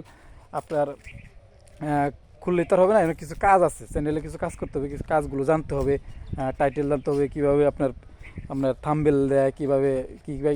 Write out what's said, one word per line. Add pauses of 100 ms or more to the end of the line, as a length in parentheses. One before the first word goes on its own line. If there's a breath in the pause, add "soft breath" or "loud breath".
(600 soft breath)
আপনার,
আহ, (320)
খুললে
তো
আর
হবে
না,
এখানে
কিছু (100)
কাজ
আছে, (100)
চ্যানেলে
কিছু
কাজ
করতে
হবে,
কিছু
কাজগুলো
জানতে
হবে,
আহ,
টাইটেল
জানতে
হবে,
কীভাবে
আপনার, (640 loud breath)
আপনার
থাম্বনেল
দেয়,
কীভাবে, (340)
কীভাবে